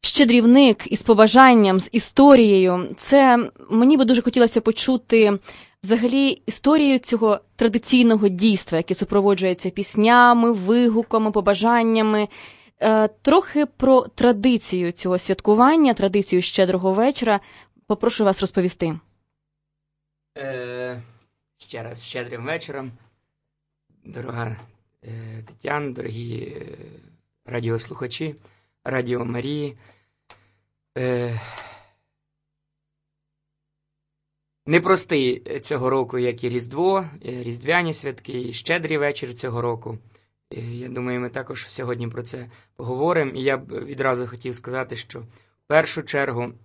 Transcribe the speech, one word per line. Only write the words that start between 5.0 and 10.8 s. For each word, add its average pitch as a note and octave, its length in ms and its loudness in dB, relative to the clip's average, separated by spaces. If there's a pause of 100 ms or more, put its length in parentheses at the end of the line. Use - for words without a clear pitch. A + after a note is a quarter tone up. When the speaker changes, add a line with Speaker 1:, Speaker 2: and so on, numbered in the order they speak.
Speaker 1:
взагалі A#3+ 640 0
історію C#4 540 2
цього A3 400 0 (160)
традиційного A3+ 720 2
дійства, F#3+ 500 0
яке E3+ 180 -4
супроводжується F#3+ 760 -2
піснями, A#3 840 4
вигуками, A3 800 0